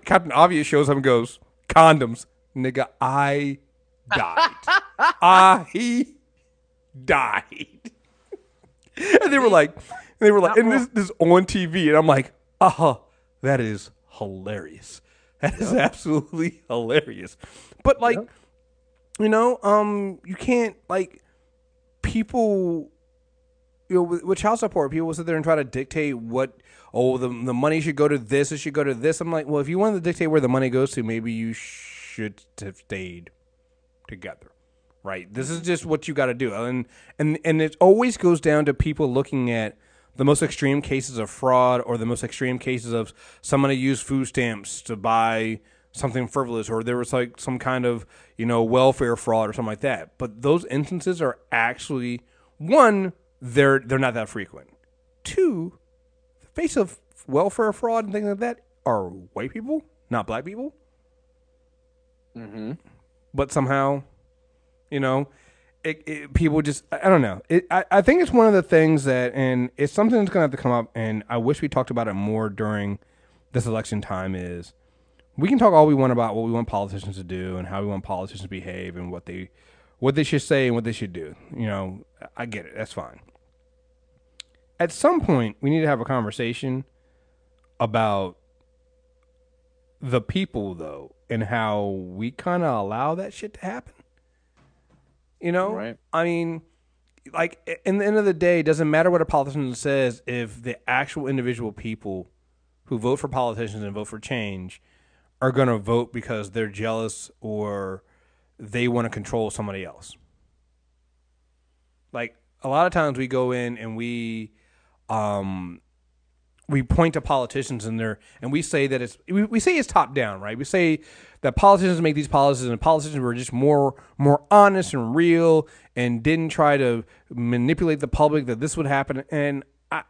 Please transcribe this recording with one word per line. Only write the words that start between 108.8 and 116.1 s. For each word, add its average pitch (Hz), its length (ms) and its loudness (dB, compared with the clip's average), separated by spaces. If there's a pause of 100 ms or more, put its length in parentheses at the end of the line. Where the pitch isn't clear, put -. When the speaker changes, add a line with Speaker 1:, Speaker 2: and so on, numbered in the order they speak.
Speaker 1:
wanna 120 200 0
control 107 420 -6
somebody 98 340 -8
else. - 300 -18 (2000)
Like, 120 240 -8 (260)
a 135 60 -6
lot 151 180 2
of 175 60 -2
times 151 240 0
we 131 100 -4
go 127 260 -2
in 120 260 -4
and 110 180 -10
we, 113 560 -8 (560)
um, 98 720 -4 (880)